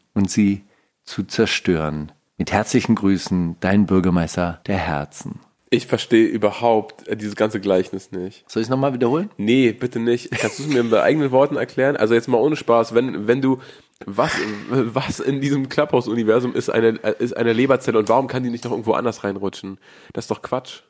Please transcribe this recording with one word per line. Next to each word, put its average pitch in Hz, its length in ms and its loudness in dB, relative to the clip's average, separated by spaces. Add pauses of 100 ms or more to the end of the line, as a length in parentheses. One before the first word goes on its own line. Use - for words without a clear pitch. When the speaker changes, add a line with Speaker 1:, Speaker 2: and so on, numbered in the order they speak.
(120)
Speaker 1:
und 101 180 0
sie 101 320 2 (420)
zu - 200 -6
zerstören. 78 880 -2 (240)
Mit - 160 -4
herzlichen 110 440 2
Grüßen, 90 640 0
dein 98 260 2
Bürgermeister 87 800 0
der 98 100 -2
Herzen. - 640 -8 (300)
Speaker 2:
Ich 120 160 0
verstehe 113 400 4
überhaupt, 107 800 0
äh, 110 80 -4
dieses 107 200 -10
ganze 107 240 -2
Gleichnis 95 520 -2
nicht. 92 360 -10
Speaker 1:
Soll - 120 -4
ich's 113 100 -2
nochmal 135 240 0
wiederholen? 127 440 0
Speaker 2:
Nee, 117 340 2
bitte 123 260 -6
nicht. 117 340 -2
Kannst 113 260 -4
du's 143 100 -10
mir 131 120 2
in 117 140 0
eigenen 131 380 4
Worten 143 240 4
erklären? 131 400 0
Also 110 180 2
jetzt 120 140 2
mal 123 100 2
ohne 147 180 2
Spaß, 117 380 2
wenn, 110 320 -2
wenn 120 160 2
du, 131 160 2 (480)
was, 117 260 -2 (380)
was 127 500 -2
in 139 200 -2
diesem 139 280 -2
Clubhouse-Universum 120 840 2
ist - 160 -2
eine, 113 320 2
äh, 107 160 0
ist 120 180 -4
eine 117 160 2
Leberzelle 123 460 2
und 104 100 2
warum 123 200 4
kann 127 160 -4
die 123 60 -4
nicht 117 140 -8
noch 120 60 -6
irgendwo 110 220 0
anders - 320 -2
reinrutschen? 98 540 -6 (340)
Das 117 120 -8
ist - 60 -4
doch 107 120 -6
Quatsch. - 480 -8